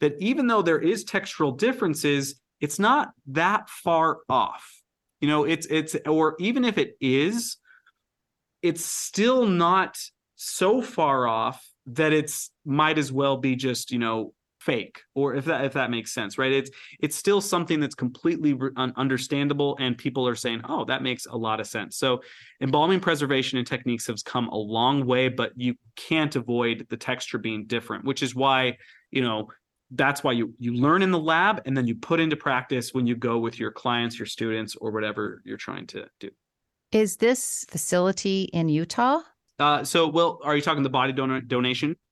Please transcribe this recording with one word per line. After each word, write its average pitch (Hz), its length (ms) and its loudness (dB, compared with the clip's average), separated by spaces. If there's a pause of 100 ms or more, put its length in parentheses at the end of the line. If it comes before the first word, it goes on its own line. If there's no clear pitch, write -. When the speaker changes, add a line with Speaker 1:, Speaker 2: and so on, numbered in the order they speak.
Speaker 1:
that 143 180 2
even 247 280 0
though 226 160 4
there 165 180 4
is 208 240 0
textural 156 520 -2
differences, 147 840 0 (200)
it's 147 180 -4
not 240 340 2 (140)
that 175 420 0
far 160 500 2 (100)
off. - 380 0 (540)
You 147 80 2
know, 151 160 4
it's, 165 220 -2
it's, 156 300 -2 (100)
or 156 320 4
even 240 260 0
if 220 140 0
it - 220 0
is, 147 580 0 (1040)
it's 170 220 -2
still 240 640 2
not 180 520 2 (380)
so 214 440 2
far 143 460 2
off 113 380 -2 (220)
that 151 260 2
it's 151 380 0 (140)
might 156 340 2
as 131 140 -2
well 139 240 0
be 127 200 0
just, 123 340 -4
you 123 80 -2
know, 113 340 -2 (280)
fake, 117 400 -4 (140)
or 135 200 0
if 135 120 -4
that, 143 180 0
if 135 80 -2
that 127 180 -2
makes 113 220 -6
sense, 104 240 -8
right? 131 160 0
It's, 135 180 0 (300)
it's 151 160 -4
still 202 240 2
something 170 400 0
that's 143 140 -2
completely 151 580 0
re-, 131 240 -2
un-, 127 200 -2
understandable, 139 840 0
and 127 160 0
people 127 320 -2
are 120 60 0
saying, 117 340 -4
"Oh, 135 160 -2
that 131 180 -2
makes 127 220 -4
a - 120 -10
lot 110 240 -2
of - 60 -6
sense." - 300 -8
So 127 240 0 (400)
embalming 151 400 2
preservation 143 560 0
and 123 100 -2
techniques 123 400 -4
has 110 160 -6
come 120 260 -4
a - 80 -8
long 117 500 2
way, 127 220 4
but 123 280 -4
you 123 180 -2 (220)
can't 156 400 -2
avoid 117 540 -2
the 113 80 -8
texture - 400 -6
being 110 280 -6
different, 113 380 -6
which 135 180 -4
is 120 120 -2
why, 131 420 2 (340)
you 135 120 0
know, 110 260 -2 (420)
that's 135 320 0
why 135 100 2
you, 117 260 -2
you 120 160 -4
learn 147 280 4
in 190 80 4
the 180 80 2
lab 165 460 2
and 135 120 -2
then 127 100 0
you 117 80 0
put 165 260 0
into 160 160 2
practice 127 580 -2
when 127 120 0
you 120 100 0
go 117 220 0
with 117 200 -4
your 107 140 -4
clients, 117 460 -2
your 113 80 -8
students, 110 500 -4
or 110 160 -6
whatever 107 520 -4
you're 107 120 -10
trying 95 320 -10
to - 180 -12 (140)
do. - 100 -12 (600)
Speaker 2:
Is 220 240 2
this - 520 0
facility 190 840 0
in 165 160 2
Utah? 240 520 2 (380)
Speaker 1:
Uh, 143 260 4
so, 165 240 4
well, 165 340 2
are 147 120 2
you 147 80 4
talking 151 200 2
the 135 80 0
body 131 220 2
donor, 131 280 0
donation? 127 560 0 (160)